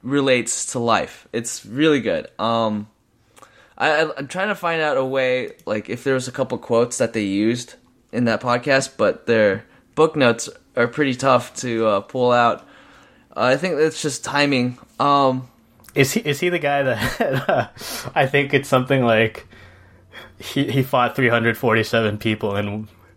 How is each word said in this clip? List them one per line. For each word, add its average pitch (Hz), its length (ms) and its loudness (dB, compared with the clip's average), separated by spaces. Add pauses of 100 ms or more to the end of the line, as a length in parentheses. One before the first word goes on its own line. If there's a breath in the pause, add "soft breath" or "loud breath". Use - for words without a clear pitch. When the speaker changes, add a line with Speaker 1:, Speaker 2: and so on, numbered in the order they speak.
Speaker 1:
relates 131 680 0
to 131 80 -4
life. 113 520 -2
It's - 320 -8
really 143 360 2
good. 95 260 -2 (120)
Um, 110 500 -2 (880 soft breath)
I, 151 240 2
I, 156 160 -4
I'm 139 100 -10
trying 190 200 -4
to 208 80 -2
find 165 260 -2
out 147 140 0
a 135 80 0
way, 131 500 -2 (120)
like, 107 220 -4
if 120 160 -8
there 135 100 2
was 127 140 -2
a 127 40 -12
couple 131 260 -4
quotes 120 400 0
that 117 140 0
they 110 100 -2
used 107 520 0 (380)
in 123 120 0
that 113 160 0
podcast, 127 560 0
but 104 300 0
their 107 380 4 (300 soft breath)
book 156 220 2
notes 120 320 2 (280)
are 120 120 2
pretty 135 260 0
tough 127 480 2
to, 113 240 0
uh, 101 140 2
pull 123 320 0
out. 120 280 2 (760 loud breath)
Uh, 123 160 2
I 135 40 2
think 165 200 -4
that's 156 260 0
just 139 220 -6
timing. 131 540 0 (200)
Um, 135 500 2 (460)
Speaker 2:
Is 135 180 2
he, 226 80 0
is 143 200 -4
he 175 80 0
the 175 100 -2
guy 143 240 0
that, 120 380 -2
<laughs> 131 280 -2
uh, 123 200 0 (460 loud breath)
I 143 120 2
think 143 260 0
it's 139 160 0
something 135 360 2
like 113 420 2 (920 loud breath)
he, - 320 -4
he 131 120 2
fought 123 340 0
three 127 120 4
hundred 117 280 2
forty-seven 110 640 0
people 107 380 -2
and 104 320 -6 (280 soft breath)